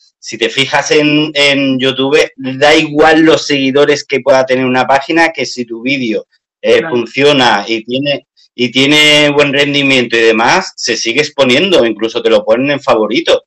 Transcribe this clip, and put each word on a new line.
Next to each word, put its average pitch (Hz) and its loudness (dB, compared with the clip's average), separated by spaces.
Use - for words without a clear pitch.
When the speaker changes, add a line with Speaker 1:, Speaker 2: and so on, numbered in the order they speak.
Speaker 1:
Si - -14
te 117 -2
fijas 135 -2
en, 151 0
en 139 0
YouTube, 135 0
da 131 0
igual 156 2
los 156 2
seguidores 143 0
que 135 -4
pueda 131 2
tener 131 0
una 127 0
página, 160 0
que 131 -6
si 123 -8
tu 113 -12
vídeo, 123 -4
eh, 110 2
Speaker 2:
Claro. 85 -4
Speaker 1:
funciona 120 0
y 113 -4
tiene, 135 -6
y - -2
tiene 147 2
buen 147 2
rendimiento 139 0
y 117 2
demás, 117 2
se 123 -4
sigue 117 -4
exponiendo, 143 2
incluso 113 -4
te 113 0
lo 104 2
ponen 127 0
en 135 -2
favorito. 113 0